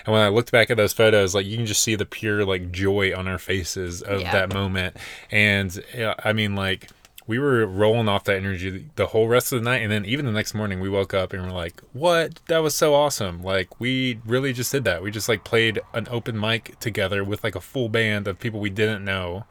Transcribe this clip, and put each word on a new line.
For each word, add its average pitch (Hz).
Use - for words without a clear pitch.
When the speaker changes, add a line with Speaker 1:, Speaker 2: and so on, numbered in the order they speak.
Speaker 1:
and 110
when 110
I 104
looked 107
back 113
at 120
those 104
photos, 104
like, 101
you 107
can 117
just 107
see 110
the 98
pure, 104
like, 90
joy 98
on 92
our 92
faces 90
of 98
Speaker 2:
Yeah. 87
Speaker 1:
that 95
moment. 95
And, 101
yeah, 110
I 107
mean, 104
like, 95
we 113
were 131
rolling 107
off 101
that 101
energy 95
the 98
whole 113
rest 123
of 123
the 110
night, 127
and 107
then 107
even 139
the 117
next 107
morning, 104
we 95
woke 98
up 92
and 95
were 92
like, 87
"What? 165
That 165
was 156
so 156
awesome. 113
Like, 92
we 127
really 131
just 120
did 139
that. 87
We 101
just, 107
like, 107
played 113
an 110
open 117
mic 110
together 98
with, 101
like, 110
a 92
full 123
band 107
of 95
people 110
we 101
didn't 104
know." 95